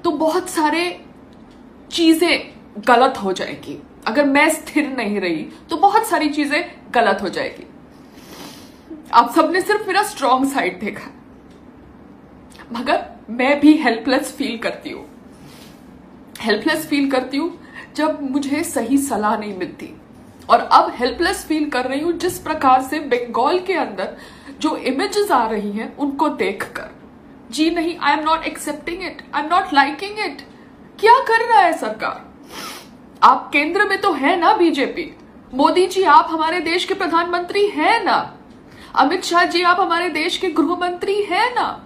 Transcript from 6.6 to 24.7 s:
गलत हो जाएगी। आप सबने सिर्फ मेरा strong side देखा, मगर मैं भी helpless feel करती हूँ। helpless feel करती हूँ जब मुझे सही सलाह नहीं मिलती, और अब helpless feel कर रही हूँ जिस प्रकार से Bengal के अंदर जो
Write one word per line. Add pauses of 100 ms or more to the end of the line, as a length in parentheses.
गलत
हो
जाएगी। (1500)
आप
सबने
सिर्फ
मेरा
strong
side
देखा, (1600)
मगर (260)
मैं
भी
helpless
feel
करती
हूँ। (1200)
helpless
feel
करती
हूँ (300)
जब
मुझे
सही
सलाह
नहीं
मिलती, (500)
और
अब
helpless
feel
कर
रही
हूँ
जिस
प्रकार
से
Bengal
के
अंदर (420)
जो